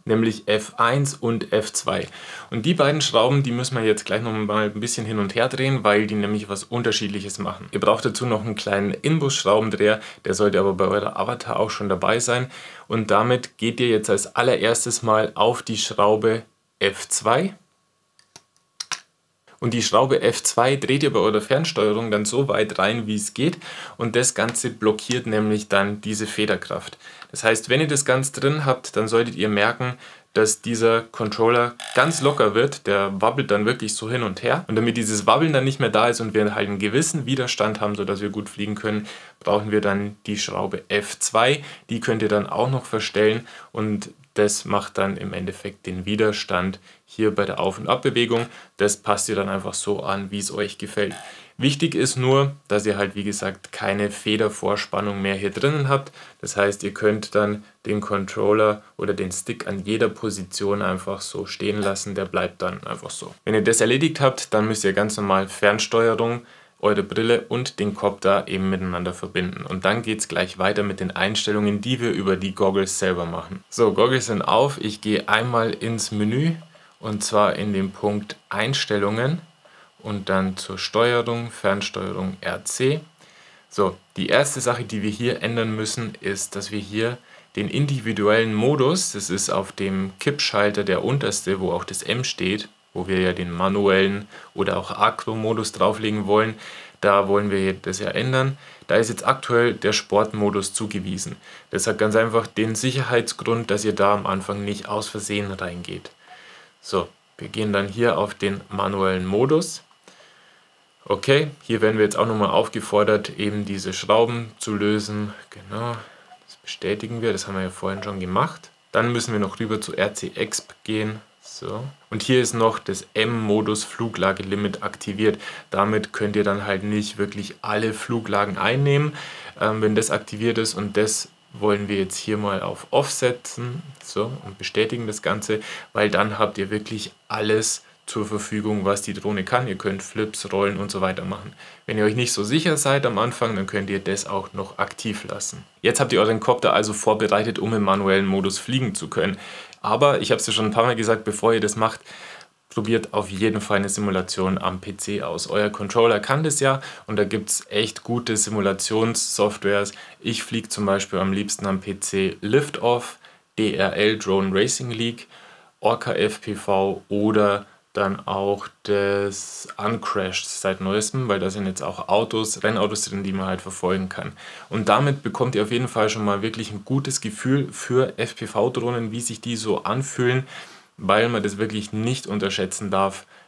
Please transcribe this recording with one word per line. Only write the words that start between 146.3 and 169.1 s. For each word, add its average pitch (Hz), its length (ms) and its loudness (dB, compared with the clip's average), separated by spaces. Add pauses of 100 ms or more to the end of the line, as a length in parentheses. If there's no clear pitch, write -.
Copter - 340 2
also 104 200 4
vorbereitet, 107 640 2
um 110 140 0
im 110 100 2
manuellen 98 420 4
Modus 98 340 0
fliegen 123 360 -2
zu 80 140 -8
können. 95 280 0 (440)
Aber 117 400 4
ich - 100 2
hab's 113 160 0
ja 110 60 -2
schon 113 120 2
ein 104 60 2
paar 117 140 4
Mal 123 100 2
gesagt, 110 300 2
bevor 107 280 4
ihr 113 60 4
das 104 160 0
macht, 110 240 0 (680)
probiert 113 440 0
auf 95 160 -2
jeden 101 320 0
Fall 104 160 0
eine 98 120 0
Simulation 95 680 -2
am 92 220 -4
P 95 180 -12
C 104 240 -6
aus. 85 280 -6
Euer 104 200 2
Controller 107 500 2
kann 139 240 0
das 147 180 0
ja 135 200 2 (260)
und 107 100 -4
da 104 80 4
gibt's - 440 -4
echt 107 340 -2
gute 120 340 -2
Simulationssoftwares. 104 1500 0 (300)
Ich 113 220 -4
flieg 113 280 -6
zum 104 140 -2
Beispiel 98 340 0
am 95 120 0
liebsten 101 360 -4
am 95 140 -2
P 98 180 -8
C 95 420 -2
Liftoff, 120 800 0 (380)
D 104 180 0
R 90 200 0
L 107 220 4
Drone 95 400 0
Racing 123 340 0
League, 117 360 -6 (520)
Orca - 340 0
F 104 280 0
P 104 140 -6
V 98 540 0
oder 104 560 2 (320)
dann 98 300 -2
auch 101 400 0 (160)
das 101 920 0